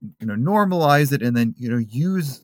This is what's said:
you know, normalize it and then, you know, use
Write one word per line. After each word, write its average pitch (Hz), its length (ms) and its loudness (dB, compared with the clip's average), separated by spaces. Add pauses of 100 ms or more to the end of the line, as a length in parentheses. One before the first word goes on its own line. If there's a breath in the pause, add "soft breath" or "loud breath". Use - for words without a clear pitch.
(180)
you 110 80 -12
know, 107 80 -4
normalize 151 800 2
it 131 80 0
and 120 160 0
then, 117 220 0
you 120 120 -6
know, 120 60 0
use 139 680 -4